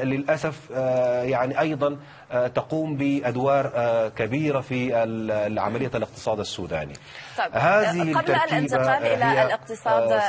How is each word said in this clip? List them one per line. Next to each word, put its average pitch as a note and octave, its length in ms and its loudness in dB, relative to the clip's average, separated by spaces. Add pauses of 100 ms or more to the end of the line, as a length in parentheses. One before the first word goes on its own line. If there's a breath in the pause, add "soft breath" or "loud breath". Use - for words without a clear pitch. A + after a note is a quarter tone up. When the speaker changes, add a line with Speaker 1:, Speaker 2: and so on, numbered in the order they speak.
Speaker 1:
للأسف، C#3+ 680 -2
آه، B2+ 360 2
يعني B2+ 520 0
أيضا، C#3+ 380 0 (340 loud breath)
آه، B2 160 0
تقوم D#3 500 -2
بأدوار، C#3 760 0
آه، A#2 320 2
كبيرة C3+ 540 -2
في B2 420 0
ال-، A2+ 280 -4
العملية G#2+ 640 -2
الاقتصاد A2 440 -4
السوداني. D#2+ 540 -6 (440 loud breath)
Speaker 2:
طيب، G3 160 -2
Speaker 1:
هذه F3+ 460 4
Speaker 2:
قبل D#3+ 100 0
Speaker 1:
التركيبة، D3+ 340 2
Speaker 2:
الانتقال C4 600 2
إلى A#2 200 2
Speaker 1:
آه، A#3 40 4
هي، - 180 4
Speaker 2:
الاقتصاد G#3+ 680 0
Speaker 1:
آه، A2 180 4